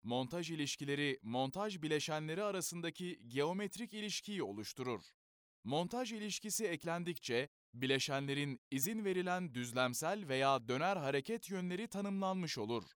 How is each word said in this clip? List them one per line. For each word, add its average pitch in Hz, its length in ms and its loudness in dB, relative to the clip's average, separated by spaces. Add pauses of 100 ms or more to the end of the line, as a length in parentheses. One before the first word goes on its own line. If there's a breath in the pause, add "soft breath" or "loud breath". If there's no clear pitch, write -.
Montaj 131 480 -2
ilişkileri, 143 680 0
montaj 135 600 -2
bileşenleri 156 600 0
arasındaki 175 840 -4
geometrik 185 680 0
ilişkiyi 208 500 -2
oluşturur. 107 580 -4 (640)
Montaj 175 480 0
ilişkisi 214 540 -2
eklendikçe, 165 840 0 (240)
bileşenlerin 139 880 2 (100)
izin 202 340 0
verilen 180 480 2
düzlemsel 127 760 0
veya 135 400 4
döner 160 300 4
hareket 143 520 0
yönleri 185 380 -2
tanımlanmış 196 720 0
olur. 113 260 0 (120)